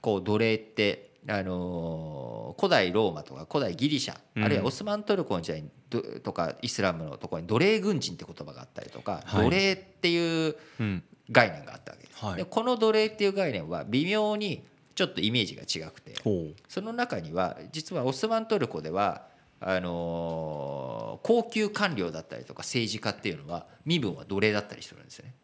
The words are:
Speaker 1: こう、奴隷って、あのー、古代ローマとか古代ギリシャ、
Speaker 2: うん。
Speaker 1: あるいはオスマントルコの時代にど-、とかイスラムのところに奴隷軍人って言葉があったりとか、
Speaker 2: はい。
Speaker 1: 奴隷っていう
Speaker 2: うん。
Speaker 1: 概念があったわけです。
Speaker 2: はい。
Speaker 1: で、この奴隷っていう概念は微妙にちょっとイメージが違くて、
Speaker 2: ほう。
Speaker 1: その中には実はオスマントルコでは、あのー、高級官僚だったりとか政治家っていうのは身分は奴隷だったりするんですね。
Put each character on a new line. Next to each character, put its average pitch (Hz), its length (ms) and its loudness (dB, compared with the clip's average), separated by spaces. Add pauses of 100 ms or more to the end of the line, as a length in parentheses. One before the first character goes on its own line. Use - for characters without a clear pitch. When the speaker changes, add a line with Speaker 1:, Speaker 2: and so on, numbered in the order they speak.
Speaker 1:
こ 104 160 2
う、 92 40 -2
奴 104 140 0
隷 113 200 4
っ - 20 -4
て、 - 540 -2 (160)
あ 104 160 0
の 80 1120 -6
ー、 - 20 -2
古 202 80 2
代 110 220 6
ロ 104 200 4
ー - 20 -8
マ 76 100 -10
と 65 140 -16
か 76 120 -12
古 143 160 0
代 90 120 -4
ギ 131 120 0
リ 147 120 2
シ - 100 -4
ャ、 - 80 -12 (160)
Speaker 2:
う 107 60 -2
ん。 107 40 2
Speaker 1:
あ 107 40 6
る - 80 4
い - 20 2
は 95 60 0
オ 131 80 2
ス - 100 -6
マ 208 140 -2
ン 208 80 -6
ト 208 100 2
ル 180 100 0
コ 104 100 -2
の 90 60 0
時 117 120 -6
代 78 100 -6
に 76 80 -12 (180)
ど-、 117 140 -2 (160)
と - 140 -6
か 82 300 -2
イ 123 60 -4
ス - 140 -2
ラ 95 100 4
ム 80 120 -4
の 73 120 -10
と - 120 -12
こ 87 80 -6
ろ 82 60 -6
に 85 40 -10
奴 107 140 4
隷 214 180 6
軍 190 220 2
人 90 140 -6
っ - 20 -14
て - 100 -14
言 87 80 -16 (100)
葉 73 80 -14
が 62 80 -16
あ - 40 -14
っ - 100 -20
た - 80 -10
り - 80 -16
と - 120 -14
か、 87 220 -4
Speaker 2:
は 101 180 2
い。 - 20 6
Speaker 1:
奴 123 60 6
隷 196 240 4
っ - 20 -6
て - 340 -2
い 165 380 4
う 151 80 -4 (240)
Speaker 2:
う - 20 2
ん。 98 220 -2 (260)
Speaker 1:
概 117 220 8
念 73 120 -12
が - 100 -14
あ - 20 -14
っ - 40 -16
た - 120 -16
わ - 40 -20
け - 120 -20
で - 40 -20
す。 - 120 -10
Speaker 2:
は 196 100 -2
い。 180 40 -4
Speaker 1:
で、 185 60 -2
こ 220 200 -2
の 247 120 2
奴 220 140 4
隷 214 160 4
っ 214 80 -4
て 202 80 -2
い 202 60 6
う 196 40 2
概 185 200 0
念 82 160 -4
は 82 160 -4
微 123 200 2
妙 208 320 2
に 208 280 -4 (320)
ち 190 60 2
ょ - 20 6
っ - 100 -6
と - 60 -4
イ 107 100 6
メ 120 120 10
ー 95 40 4
ジ 76 80 -8
が - 80 -14
違 - 300 -4
く - 100 -20
て、 - 220 -12
Speaker 2:
ほ 90 260 4
う。 76 40 -14 (140)
Speaker 1:
そ - 120 -4
の 220 120 -6
中 240 280 -2
に 156 120 -10
は 92 240 0 (140)
実 160 240 -8
は 147 80 0
オ 131 100 2
ス 135 140 -2
マ 226 140 2
ン 220 60 -6
ト 220 120 2
ル 135 80 2
コ 80 160 -6
で 78 80 -6
は、 92 380 0 (320)
あ 92 180 2
の 80 1400 -4
ー、 - 20 -20
高 233 200 4
級 214 260 -2
官 202 240 0
僚 90 160 -2
だ 78 120 -8
っ - 40 -14
た - 100 -14
り 67 80 -12
と - 80 -18
か - 100 -14
政 117 280 0
治 107 80 -6
家 107 120 -2
っ 101 40 -4
て - 140 -6
い 87 60 -2
う 71 120 -14
の 80 60 -8
は 85 160 -8 (160)
身 165 160 2
分 92 160 -2
は - 80 -14
奴 98 160 -2
隷 107 100 6
だ 104 80 2
っ - 80 -4
た - 80 -14
り - 80 -16
す - 100 -16
る - 100 -20
ん - 20 -20
で - 80 -20
す - 80 -20
ね。 123 120 -16 (120)